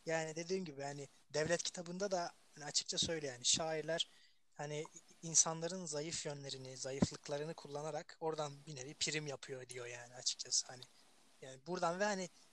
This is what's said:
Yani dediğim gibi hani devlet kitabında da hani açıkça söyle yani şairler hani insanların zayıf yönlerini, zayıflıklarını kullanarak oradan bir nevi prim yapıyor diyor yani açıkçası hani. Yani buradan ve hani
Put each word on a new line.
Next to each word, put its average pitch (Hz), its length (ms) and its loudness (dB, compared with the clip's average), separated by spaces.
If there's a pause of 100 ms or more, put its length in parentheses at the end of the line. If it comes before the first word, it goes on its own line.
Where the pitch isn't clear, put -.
Yani 160 300 2
dediğim 180 280 0
gibi 139 180 -6
hani 143 260 -4 (260)
devlet 160 280 4
kitabında 185 480 -2
da 175 220 2 (220)
hani 151 100 -12
açıkça - 340 0
söyle 160 280 2
yani 123 180 -4
şairler 160 640 4 (440)
hani 147 300 -4 (380)
insanların 165 640 4
zayıf 147 400 -2
yönlerini, 135 500 -6
zayıflıklarını 143 800 0
kullanarak 151 680 -6
oradan 147 460 -2
bir 151 100 -8
nevi 131 180 -8
prim 151 320 0
yapıyor 131 420 -6
diyor 123 180 -6
yani 120 280 -10
açıkçası - 520 0
hani. 127 160 -12 (600)
Yani 131 240 -12
buradan 175 340 2
ve 208 40 4
hani 190 260 0 (220)